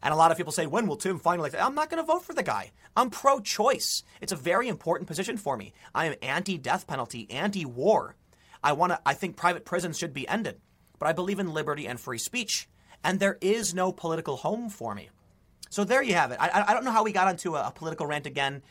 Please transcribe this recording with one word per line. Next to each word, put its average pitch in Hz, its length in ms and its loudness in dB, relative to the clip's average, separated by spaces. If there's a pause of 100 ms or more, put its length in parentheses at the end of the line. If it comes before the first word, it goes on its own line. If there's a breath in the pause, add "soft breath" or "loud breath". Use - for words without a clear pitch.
And 147 120 2
a 156 40 4
lot 165 140 10
of 160 60 4
people 156 160 -4
say, 165 120 0
"When 196 220 2
will 151 80 0
Tim 190 240 -2
finally," 165 380 0
I'm 269 180 2
not 311 140 0
gonna 330 140 -2
vote 330 200 2
for 339 100 -14
the 269 100 0
guy. 104 280 -4 (240 soft breath)
I'm 240 140 4
pro-choice. - 920 2 (180 loud breath)
It's - 100 -6
a 170 60 -4
very 180 320 2
important 165 400 -4
position 190 260 -4
for 139 220 -4
me. 101 160 -14 (200 loud breath)
I 160 120 0
am 147 160 -2
anti-death 160 640 -2
penalty, 120 420 -8
anti-war. 151 840 0 (480 soft breath)
I 147 80 4
wanna, 175 340 2
I 139 80 4
think 165 220 -6
private 175 300 0
prisons 180 320 -4
should 160 160 -6
be 135 140 -8
ended. 196 340 -4 (380)
But 151 100 2
I 165 40 2
believe 180 260 -2
in 175 140 -2
liberty 151 320 -2
and 120 140 -6
free 123 180 -8
speech. - 520 -6 (340 soft breath)
And 190 160 2
there 196 220 2
is 202 320 2
no 185 180 2
political 160 460 -4
home 220 320 -4
for 113 260 -8
me. 82 140 -14 (600)
So 208 140 -2
there 247 180 4
you 233 140 0
have 139 160 4
it. 123 80 -6
I, 156 80 4
I, 202 240 4
I - 20 4
don't 247 120 0
know 247 60 0
how 220 120 4
we 214 80 0
got 185 160 4
onto 170 280 0
a, 117 120 -2
a 123 40 -6
political 160 360 -6
rant 147 180 -4
again, 139 460 -2